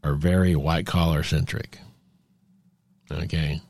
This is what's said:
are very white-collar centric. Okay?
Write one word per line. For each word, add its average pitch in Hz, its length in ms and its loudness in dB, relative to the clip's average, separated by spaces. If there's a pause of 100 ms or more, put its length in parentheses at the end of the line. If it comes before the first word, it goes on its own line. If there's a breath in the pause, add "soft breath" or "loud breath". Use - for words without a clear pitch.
are 73 120 0
very 90 400 4
white-collar 80 680 0
centric. - 540 -4 (1300)
Okay? 78 600 -4